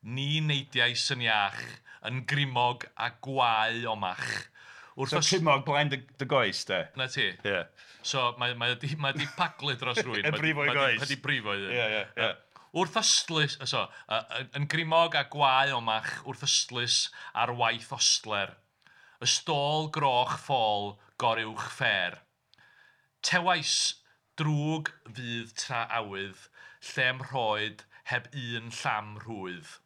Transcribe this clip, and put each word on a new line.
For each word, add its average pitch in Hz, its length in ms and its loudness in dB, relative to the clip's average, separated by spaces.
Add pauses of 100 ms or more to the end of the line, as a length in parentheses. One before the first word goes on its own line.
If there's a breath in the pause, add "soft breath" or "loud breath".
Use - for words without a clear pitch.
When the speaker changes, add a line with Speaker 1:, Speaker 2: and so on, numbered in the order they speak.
Speaker 1:
ni 131 280 -4 (100)
neidiais 131 680 2
yn 123 160 -2
iach, 104 320 2 (460 loud breath)
yn 123 200 -4
grimog 127 680 0
a 117 240 -4
gwae 117 720 0
omach. 107 440 -4 (640 loud breath)
Wrth 131 220 -4
Speaker 2:
So, 147 60 4
Speaker 1:
os- 147 100 2
Speaker 2:
cymog 156 340 4
blaen 147 240 2
dy, 135 140 -2 (120)
dy 139 140 -6
goes, 120 380 2
de? 95 140 0 (100)
Speaker 1:
'Na 131 180 -6
ti. 120 300 0
Speaker 2:
Ie. 101 220 0 (400 loud breath)
Speaker 1:
So, 123 340 0
mae, 123 200 -2
mae 123 200 0
o - 20 0
'di, 139 200 -6
mae 139 180 -2
o - 20 -4
'di 147 140 -4
paglu 147 460 -2
dros 123 260 -2
Speaker 2:
<laughs> - 20 0
Speaker 1:
rywun. 113 160 -2
Speaker 2:
Y 101 40 -2
Speaker 1:
Mae 151 80 2
'di, 147 80 -2
Speaker 2:
brif 156 180 0
o'i 143 100 0
Speaker 1:
mae 151 60 2
'di, 139 60 4
Speaker 2:
goes. 123 200 4
Speaker 1:
mae 143 80 -2
'di 139 100 -2
brif 127 280 -2
o'i, 101 140 -2
ie. 98 100 -4
Speaker 2:
Ie, 117 160 0
ie, 107 160 0 (120)
ie. 113 120 0
Speaker 1:
Yy, 98 80 0 (400 loud breath)
wrth 170 240 0
ystlys, 160 640 2
so, 127 240 -2 (160 loud breath)
yy, 110 180 0 (140)
yn, 127 200 -6
yn 143 140 -2
grimog 160 480 2
a 143 80 4
gwae 139 480 4
omach, 113 400 -2 (100)
wrth - 220 -10
ystlys 123 540 2 (320 loud breath)
ar 120 240 0
waith 117 380 0
ostler. 104 680 0 (640 soft breath)
Y 127 60 0
stôl 151 600 0
groch 131 480 2
ffôl, 107 580 0 (200 soft breath)
goruwch 110 520 0
ffer. 98 540 0 (1040 soft breath)
Tewais, 175 500 2 (640 soft breath)
drwg 151 540 0 (140)
fydd 117 500 -8
tra 117 340 -2
awydd, 98 540 -6 (400 loud breath)
llem 127 380 0
rhoed 107 640 -2 (180 loud breath)
heb 120 300 -2
un 117 400 -8
llam 107 460 -4
rhwydd. 95 680 -10